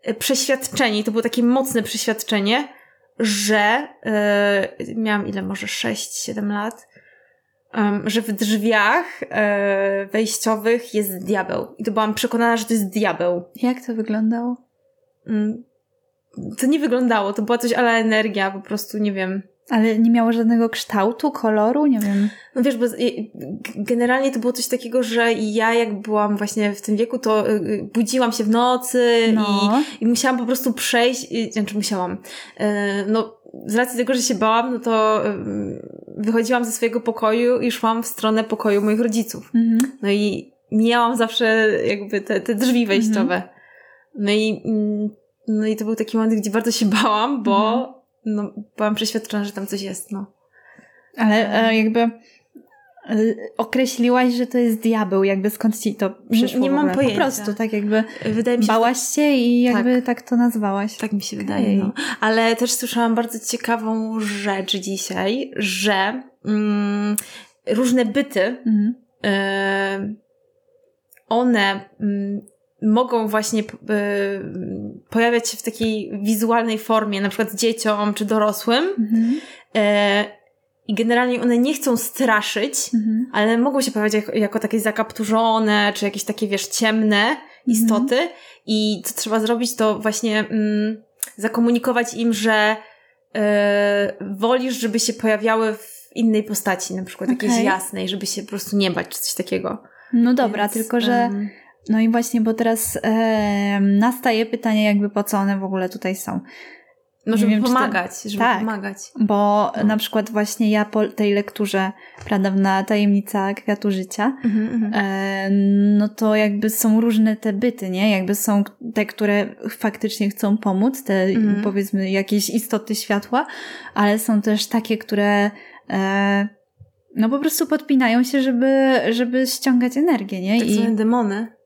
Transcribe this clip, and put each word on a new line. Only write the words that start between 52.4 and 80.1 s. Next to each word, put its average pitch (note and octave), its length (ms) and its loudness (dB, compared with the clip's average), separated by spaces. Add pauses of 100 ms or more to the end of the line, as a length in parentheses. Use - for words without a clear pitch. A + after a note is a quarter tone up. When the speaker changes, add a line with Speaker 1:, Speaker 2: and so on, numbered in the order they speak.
Speaker 2:
określiłaś, B3 760 0
że A#3+ 120 -2
to B3 120 -2
jest A3+ 220 2
diabeł, G#3 440 0
jakby G3 260 0
skąd G#3+ 280 -2
ci - 160 -4
to G3 140 -2 (220)
Speaker 1:
Nie, A3+ 80 2
Speaker 2:
przyszło B3 220 0
Speaker 1:
nie C4+ 100 2
Speaker 2:
w - 20 2
Speaker 1:
mam C#4+ 120 2
Speaker 2:
ogóle? C#4 100 0
Speaker 1:
pojęcia. C4 220 2
Speaker 2:
Po - 40 0
prostu, G#3+ 340 -2
tak A3 180 -4
jakby G#3+ 320 0 (200)
Speaker 1:
Wydaje A3+ 340 0
mi A#3 60 4
się, - 20 2
że A3 60 2
Speaker 2:
bałaś A#3 260 2
się - 320 -2
i A#3+ 320 4
jakby B3 340 2
Speaker 1:
Tak. B3 80 0
Speaker 2:
tak B3 240 -4
to B3 80 0
nazwałaś. G#3+ 600 0
Speaker 1:
Tak A3 160 -4
mi G3+ 100 -2
się - 140 -10
Speaker 2:
Okej. G3+ 100 -8
Speaker 1:
wydaje, G#3 300 0
no. G3 160 0 (280)
Ale A3+ 360 2
też A#3 160 -2
słyszałam A#3 420 0
bardzo A#3 240 -2
ciekawą A3 840 -4
rzecz G3+ 560 -4
dzisiaj, G3 800 -4
że, G3+ 640 0 (220)
mm, G#3 720 0 (500)
różne B3 380 2
byty, B3 360 -2 (260)
Speaker 2:
Mhm. G#3+ 280 2 (300)
Speaker 1:
e, G3 920 -2 (1120)
one... G#3+ 520 2 (200)
Mm, G3+ 400 -4 (420)
mogą A3+ 460 2
właśnie G#3+ 340 -2
p-, - 140 -10 (180)
e, G3+ 460 -2 (680)
pojawiać A#3 380 2
się A3 80 -8
w - 60 -14
takiej A3 480 -4 (120)
wizualnej A3 560 0
formie, G#3+ 420 0
na G3+ 80 0
przykład A3 260 -4
dzieciom G#3 600 0
czy G#3+ 100 -4
dorosłym. A3 600 0 (140)
Speaker 2:
Mhm. A3+ 420 0 (360)
Speaker 1:
E, G#3 480 2 (640)